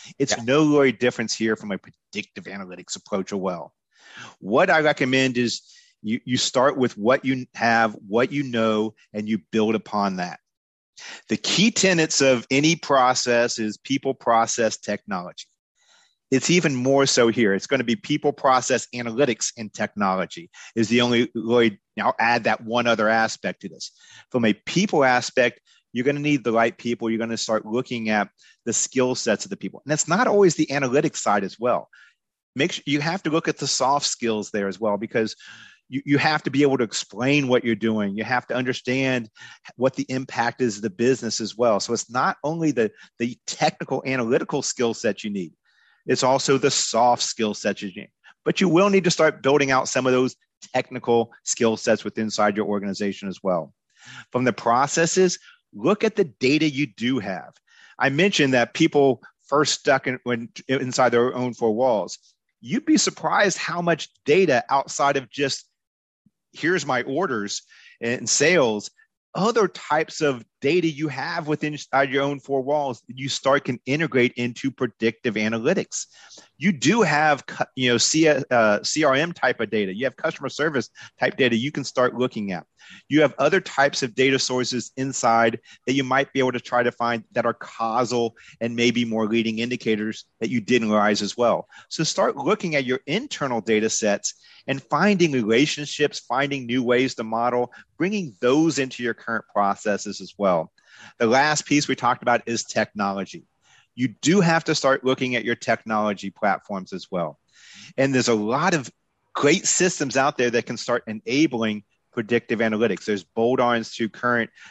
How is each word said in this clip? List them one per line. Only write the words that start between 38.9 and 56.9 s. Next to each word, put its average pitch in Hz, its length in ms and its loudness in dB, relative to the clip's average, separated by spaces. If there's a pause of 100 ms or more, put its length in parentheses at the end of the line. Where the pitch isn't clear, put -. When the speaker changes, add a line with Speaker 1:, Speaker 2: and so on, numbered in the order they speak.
Speaker 1:
what 127 180 0
the 135 160 -4
impact 120 500 -4
is 113 160 0
of 104 60 -12
the 110 80 -2
business 117 500 0
as 104 160 -8
well. 110 240 2
So 117 140 -4
it's - 160 -6
not 135 340 -2
only 160 280 -2
the, 113 180 0 (280)
the 123 280 -4
technical - 580 -4
analytical 131 560 -2
skill 117 320 -2
set 104 320 -4
you 107 60 -6
need, 92 220 -8 (520)
it's 127 180 0
also 135 360 2
the 135 120 2
soft 120 520 2
skill 107 320 -4
sets 101 260 -4
you 101 140 -10
need. - 160 -16 (340)
But - 160 0
you 190 80 4
will 185 220 4
need 196 140 4
to 175 60 2
start 160 320 2
building 139 280 4
out 131 180 0
some 131 180 0
of 131 60 4
those 127 240 2 (380)
technical 120 580 0 (120)
skill 113 320 0
sets 110 260 0
within 110 220 -6
inside 104 320 0
your 104 100 -2
organization 101 640 -4
as 90 140 -10
well. 87 300 -2 (600)
From 127 120 0
the 120 80 2
processes, 160 840 2 (340)
look 151 300 0
at 220 140 0
the 202 80 2
data 147 440 0
you 139 180 -4
do 120 320 -4